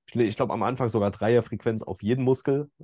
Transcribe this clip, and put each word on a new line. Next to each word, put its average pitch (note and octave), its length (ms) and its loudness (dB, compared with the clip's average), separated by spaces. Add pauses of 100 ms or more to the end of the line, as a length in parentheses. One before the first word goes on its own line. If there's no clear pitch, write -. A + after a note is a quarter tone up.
Ich, - 100 -8
ich A2+ 200 2
glaub, A#2+ 140 0
am A2 120 -4
Anfang B2 260 0
sogar G#2 220 0
Dreierfrequenz A2 720 0
auf - 200 -10
jeden A#2+ 220 0
Muskel, C3+ 460 0 (140)